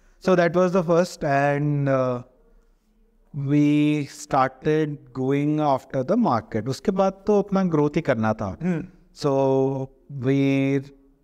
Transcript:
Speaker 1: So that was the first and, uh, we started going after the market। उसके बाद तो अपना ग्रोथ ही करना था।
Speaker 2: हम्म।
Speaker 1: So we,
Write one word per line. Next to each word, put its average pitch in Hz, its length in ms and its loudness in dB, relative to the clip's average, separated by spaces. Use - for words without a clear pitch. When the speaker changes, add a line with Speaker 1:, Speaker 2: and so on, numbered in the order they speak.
Speaker 1:
So 185 100 4
that 170 180 2
was 185 200 2
the 170 140 0
first 175 340 0
and, 143 640 0
uh, 127 340 0
we 147 560 2
started 147 680 -2
going 143 580 0
after 135 320 -4
the 220 160 2
market। 110 420 -2
उसके 135 240 -2
बाद 190 200 0
तो 208 120 4
अपना 190 260 0
ग्रोथ 147 260 2
ही 170 100 -2
करना 110 320 0
था। 101 300 -6
Speaker 2:
हम्म। 170 220 -4
Speaker 1:
So 143 160 -2
we, 139 580 2